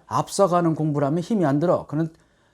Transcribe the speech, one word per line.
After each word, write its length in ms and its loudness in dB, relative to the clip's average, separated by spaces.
앞서가는 680 0
공부를 320 -2
하면 140 -2
힘이 240 -2
안 140 2
들어. 280 0
그는 260 -4